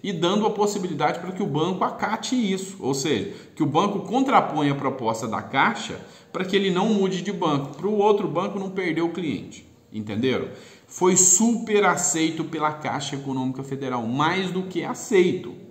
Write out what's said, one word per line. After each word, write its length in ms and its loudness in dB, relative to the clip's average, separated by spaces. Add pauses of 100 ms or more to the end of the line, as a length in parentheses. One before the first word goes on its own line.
E 100 -4
dando 340 2
a 40 4
possibilidade 680 0
pra 140 -8
que 100 -4
o 40 0
banco 380 0
acate 500 -2
isso, 460 0
ou 140 0
seja, 380 0 (220)
que 80 0
o 40 4
banco 340 2
contraponha 720 2
a 40 0
proposta 520 -2
da 140 -4
Caixa 580 0 (320)
pra 120 -4
que 120 0
ele 140 4
não 180 2
mude 340 2
de 100 -4
banco, 440 -2
pro 160 -2
outro 360 4
banco 300 -2
não 120 -6
perder 320 -2
o 80 0
cliente, 580 -6 (240)
entenderam? 560 0 (380)
Foi 300 2
super 680 4
aceito 600 2
pela 280 -2
Caixa 440 -6
Econômica 460 -4
Federal, 440 -4
mais 440 0
do 140 -4
que 200 -4
aceito 680 2 (160)